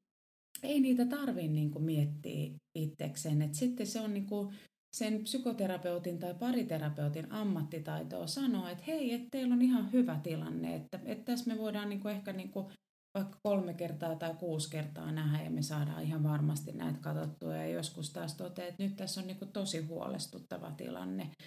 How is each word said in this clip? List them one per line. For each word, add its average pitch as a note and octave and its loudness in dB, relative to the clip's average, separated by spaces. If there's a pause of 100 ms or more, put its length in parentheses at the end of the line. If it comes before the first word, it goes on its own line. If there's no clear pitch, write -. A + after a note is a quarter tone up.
(640)
ei C#4 4
niitä B3 6
tarvii B3 0
niinku D3+ 4
miettiä D3+ 2 (280)
itsekseen. D3+ 0
Et D3 0
sitten B3 0
se A3 -2
on G#3+ 0
niinku G3+ -2 (440)
sen G#3+ 0
psykoterapeutin F3+ 0
tai F3 -2
pariterapeutin D#3+ 0
ammattitaitoa E3 -2
sanoa, G3 0
että F3+ -8
hei, D4 0
et B3 -2
teillä B3+ 2
on B3 8
ihan A#3 6
hyvä A#3+ 4
tilanne, E3 -2
että, D#3 -6
että G#3+ -4
tässä A#3+ 0
me G#3+ -2
voidaan G#3 -2
niinku G3+ -2
ehkä G3 -4
niinku F#3+ -6 (480)
vaikka G3 -4
kolme F#3+ 4
kertaa E3 -2
tai E3 -2
kuusi D#3+ -2
kertaa D#3 -4
nähdä D#3 2
ja D#3+ -4
me D#3 0
saadaan D3+ 0
ihan D#3 2
varmasti D3+ 2
näitä D3+ -2
katsottua. - -4
Ja D#3 -4
joskus D#3+ -4
taas E3 -6
toteaa, F3+ -6
että F3+ -6
nyt G3 0
tässä F#3+ -4
on F3+ -6
niinku F#3+ -8
tosi G3 -2
huolestuttava - -6
tilanne. F#2 -6 (160)